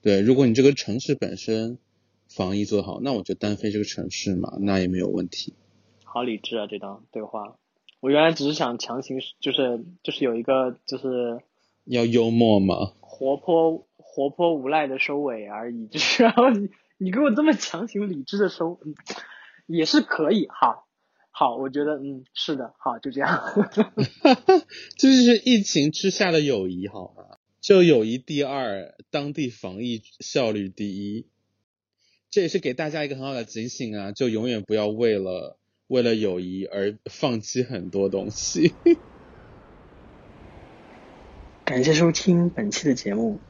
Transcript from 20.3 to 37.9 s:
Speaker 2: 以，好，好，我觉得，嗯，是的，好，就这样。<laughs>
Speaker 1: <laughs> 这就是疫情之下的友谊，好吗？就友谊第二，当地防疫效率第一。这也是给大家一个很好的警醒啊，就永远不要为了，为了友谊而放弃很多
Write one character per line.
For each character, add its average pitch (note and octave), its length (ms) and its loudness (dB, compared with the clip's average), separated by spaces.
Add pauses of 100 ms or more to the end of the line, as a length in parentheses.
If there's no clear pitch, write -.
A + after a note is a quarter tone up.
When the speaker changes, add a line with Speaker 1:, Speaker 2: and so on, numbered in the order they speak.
Speaker 2:
以， G#3 180 2
好， - 380 0 (460)
好， B2 240 0
我 C3+ 120 -6
觉 C#3+ 160 -2
得， D3+ 140 -2
嗯， C3+ 260 -12 (100)
是 - 200 -6
的， B2 240 -8
好， A#2 220 -4
就 C#3 100 -8
这 B2+ 100 -6
样。 D3+ 220 0 (400)
<laughs> - 100 -2 (300)
Speaker 1:
<laughs> - 720 4
这 C4+ 200 6
就 B3 60 8
是 A#3+ 160 8
疫 A#3 240 4
情 D3+ 280 2
之 F#3+ 200 -2
下 F#3 200 0
的 D#3+ 100 4
友 A#2 280 0
谊， F#2 180 -6
好 F#2+ 300 -14
吗？ G2 80 -20 (360)
就 F#3+ 220 8
友 C#3 220 6
谊 A2+ 120 -4
第 C#3+ 280 -4
二， A#2+ 500 -6 (160)
当 C#3+ 220 -6
地 B2 180 -4
防 G2+ 320 -12
疫 A#2 200 -6 (180)
效 A#2+ 320 -2
率 G2+ 160 -4
第 G2 300 -8
一。 G#2 280 -8 (1040)
这 G3+ 120 2
也 E3 60 -2
是 F3 120 -2
给 B2+ 140 -4
大 D#3 160 -6
家 D3+ 140 -4
一 C#3+ 40 -6
个 C#3 80 -8
很 C3 80 -10
好 C#3 100 -8
的 A#2+ 80 -6
警 A2+ 260 -10
醒 A2 300 -8
啊， G2+ 140 -8
就 B2 160 -2
永 A2 200 -2
远 A2 140 -4
不 G#2 120 -4
要 G#2 120 0
为 G#2+ 320 0
了， F#2 380 -6 (300)
为 B2+ 160 0
了 A#2 120 2
友 G2+ 260 -2
谊 F#2 260 -8
而 G2+ 400 -4
放 A#2+ 340 -4
弃 B2+ 220 -4
很 G2+ 260 -6
多 G2 220 0